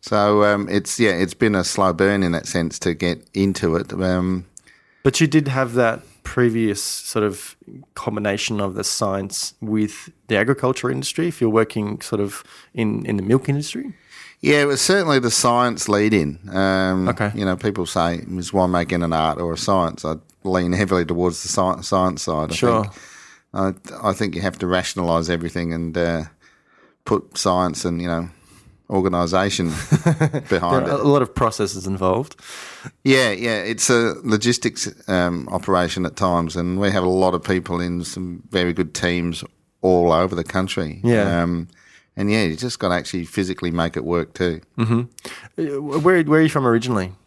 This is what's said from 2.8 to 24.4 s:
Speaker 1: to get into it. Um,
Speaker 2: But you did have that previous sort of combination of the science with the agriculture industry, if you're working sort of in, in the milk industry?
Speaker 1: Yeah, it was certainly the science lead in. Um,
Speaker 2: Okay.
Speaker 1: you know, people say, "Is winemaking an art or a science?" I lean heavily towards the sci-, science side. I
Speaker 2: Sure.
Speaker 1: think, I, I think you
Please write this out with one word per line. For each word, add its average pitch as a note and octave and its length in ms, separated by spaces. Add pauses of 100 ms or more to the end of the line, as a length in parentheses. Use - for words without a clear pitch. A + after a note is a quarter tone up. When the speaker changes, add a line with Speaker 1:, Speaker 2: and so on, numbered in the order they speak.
Speaker 1:
to F2 140
get F2 400
into F#2+ 420
it. E2+ 180
Um, F#2 520 (580)
Speaker 2:
But C3+ 180
you D#3+ 60
did D3 200
have C3 260
that A#2+ 280 (220)
previous A2+ 580
sort - 420
of G2+ 320 (380)
combination G#2 640
of G2 140
the G2+ 100
science G2 760
with G#2+ 480 (180)
the G#2+ 100
agriculture B2+ 520
industry, C3+ 380
if E3+ 120
you're A#2 120
working G#2+ 500
sort - 200
of G2+ 220 (300)
in, A2 320
in G#2+ 120
the F#2+ 60
milk A#2+ 260
industry? E3 440 (480)
Speaker 1:
Yeah, D3 200
it C#3+ 40
was C#3+ 160
certainly E3+ 380
the A#2+ 120
science A#2+ 560
lead G#2+ 260
in. D#2+ 260 (120)
Um, F#2+ 580
Speaker 2:
Okay. G#2 260
Speaker 1:
you G#2+ 100
know, F#2 100
people F#2+ 300
say, E2+ 380 (140)
"Is F2 140
winemaking F2+ 520
an E2 100
art D#2+ 260
or E2+ 140
a E2 40
science?" F2+ 480
I D#2+ 100 (280)
lean F2+ 300
heavily F2+ 320
towards F2 380
the F2+ 60
sci-, F#2 320
science F#2 420
side. D#2+ 280
I E2 40
Speaker 2:
Sure. A2+ 280
Speaker 1:
think, G2+ 100 (600)
I, F#2+ 560
I F#2+ 40
think F#2+ 220
you E2+ 60